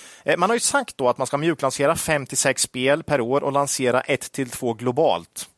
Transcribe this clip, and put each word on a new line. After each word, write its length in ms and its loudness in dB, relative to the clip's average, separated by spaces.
Eh, 140 2
man 120 2
har 60 2
ju 40 0
sagt 380 -2
då 120 2
att 80 2
man 100 -2
ska 100 -2
mjuklansera 580 0
fem 300 0
till 120 -8
sex 240 2
spel 420 0
per 180 0
år 220 0
och 80 -2
lansera 500 0
ett 300 -2
till 180 -6
två 240 -2
globalt. 840 -2